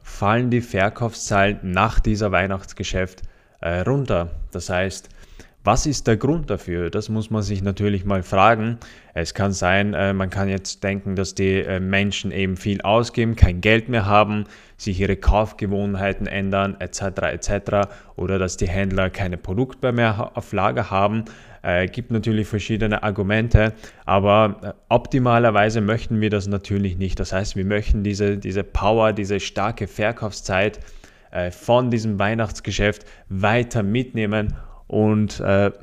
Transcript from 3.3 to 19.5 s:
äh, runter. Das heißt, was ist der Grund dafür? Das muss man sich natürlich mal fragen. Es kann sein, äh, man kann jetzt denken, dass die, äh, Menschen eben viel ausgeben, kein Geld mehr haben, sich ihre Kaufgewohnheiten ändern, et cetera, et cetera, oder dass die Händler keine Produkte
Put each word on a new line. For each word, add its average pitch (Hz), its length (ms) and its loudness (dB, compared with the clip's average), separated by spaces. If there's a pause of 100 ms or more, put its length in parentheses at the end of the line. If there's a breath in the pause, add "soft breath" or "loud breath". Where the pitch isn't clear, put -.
äh, 85 180 -2
runter. 95 520 0 (200)
Das - 180 -10
heißt, 92 400 -2 (560 loud breath)
was 110 200 2
ist 143 220 -2
der 113 100 4
Grund 147 320 0
dafür? 87 400 -4
Das 104 180 -4
muss 110 220 -4
man 110 120 -2
sich 98 220 -4
natürlich 101 400 0
mal 98 180 0
fragen. 110 580 4 (340 loud breath)
Es 82 200 -6
kann 98 200 0
sein, 98 400 2
äh, 98 180 0
man 95 180 -2
kann 98 200 -2
jetzt - 340 -6
denken, 98 320 -4
dass 95 200 -4
die, 95 240 2
äh, 92 200 -2
Menschen 98 540 -2
eben 95 240 -2
viel 101 240 -2
ausgeben, 113 560 2
kein 90 240 4
Geld 113 260 4
mehr 117 180 0
haben, 104 380 4 (320 loud breath)
sich 90 240 -4
ihre 95 160 2
Kaufgewohnheiten 101 1120 0
ändern, 98 520 -2
et 90 160 -8
cetera, 95 360 -4
et 73 140 -8
cetera, 101 420 0 (300 loud breath)
oder 95 220 -2
dass 90 180 -2
die 95 100 0
Händler 95 420 0
keine 87 280 -4
Produkte 123 560 -2